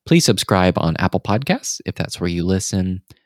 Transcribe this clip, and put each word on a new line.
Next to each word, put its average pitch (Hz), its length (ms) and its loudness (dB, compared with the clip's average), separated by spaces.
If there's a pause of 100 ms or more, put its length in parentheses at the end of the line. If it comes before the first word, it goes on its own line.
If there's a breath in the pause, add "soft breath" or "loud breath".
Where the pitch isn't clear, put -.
Please 170 180 4
subscribe 92 540 2
on 82 200 0
Apple - 220 0
Podcasts 135 680 -2
if - 100 -8
that's - 260 -8
where 87 80 -2
you 87 160 -2
listen. 92 560 -2 (240 soft breath)